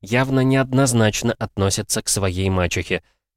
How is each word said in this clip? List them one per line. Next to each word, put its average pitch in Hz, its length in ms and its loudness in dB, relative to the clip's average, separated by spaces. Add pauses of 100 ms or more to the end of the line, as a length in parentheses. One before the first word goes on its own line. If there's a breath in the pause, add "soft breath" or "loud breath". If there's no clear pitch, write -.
явно 131 400 0
неоднозначно 127 960 2
относится 104 640 -2
к - 60 -8
своей 95 420 -2
мачехе, 90 520 -2 (340)